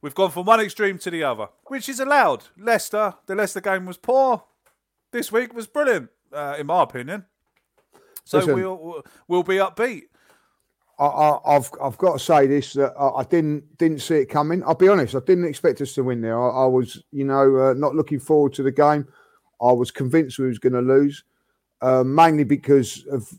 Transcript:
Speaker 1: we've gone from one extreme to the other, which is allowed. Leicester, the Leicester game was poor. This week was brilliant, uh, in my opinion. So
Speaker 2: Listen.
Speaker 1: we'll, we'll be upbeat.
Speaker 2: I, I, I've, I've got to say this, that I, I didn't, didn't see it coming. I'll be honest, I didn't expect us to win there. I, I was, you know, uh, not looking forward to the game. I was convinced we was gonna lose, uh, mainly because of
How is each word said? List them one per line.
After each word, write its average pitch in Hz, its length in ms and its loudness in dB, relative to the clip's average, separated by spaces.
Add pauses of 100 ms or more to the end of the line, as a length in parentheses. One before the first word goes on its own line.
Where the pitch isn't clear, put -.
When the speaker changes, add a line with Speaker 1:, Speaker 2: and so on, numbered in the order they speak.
Speaker 1:
we've 143 120 -12
gone 190 180 0
from 180 140 -8
one 220 140 4
extreme 202 400 -4
to - 100 -8
the 165 140 -6
other, 110 240 -6 (200)
which 262 200 -12
is 262 140 -8
allowed. 262 420 0 (160)
Leicester, 208 540 -2 (120)
the 190 100 -8
Leicester 196 260 -4
game 190 240 -4
was 180 120 -14
poor. 254 460 0 (720)
This 240 180 -6
week 240 240 -2
was 233 100 -12
brilliant, 240 440 -2 (240)
uh, 147 260 -8
in 143 80 -8
my 170 160 2
opinion. 135 420 -8 (1000)
So - 140 0
Speaker 2:
Listen. 160 160 2
Speaker 1:
we'll, 170 480 -8 (260)
we'll 175 140 0
be 190 120 -2
upbeat. 196 480 -2 (960)
Speaker 2:
I, 143 60 2
I, 147 500 2
I've, 135 160 0 (100)
I've 135 160 -6
got 180 160 2
to 135 60 -4
say 147 280 4
this, 139 260 0
that 135 260 0
I, 135 220 0
I - 20 -4
didn't, 151 540 -2
didn't 160 220 0
see 160 160 -4
it 139 100 2
coming. 156 380 -2
I'll 160 120 0
be 185 140 6
honest, 151 260 2
I 131 100 0
didn't 180 200 2
expect 151 360 -2
us 131 120 -8
to 135 100 -2
win 123 180 -4
there. 113 180 -2
I, 127 240 0
I - 20 4
was, 127 360 0 (100)
you 139 120 -6
know, 135 460 4
uh, 127 40 2
not 139 220 -2
looking 156 240 -2
forward 147 360 2
to 139 80 -6
the 139 80 0
game. 147 360 2 (540)
I 120 100 4
was 123 180 2
convinced 131 480 0
we 131 100 -2
was 120 120 -4
gonna 123 220 0
lose, 139 420 2 (580)
uh, 127 220 2
mainly 151 400 4
because 135 680 0
of 123 160 -8 (120)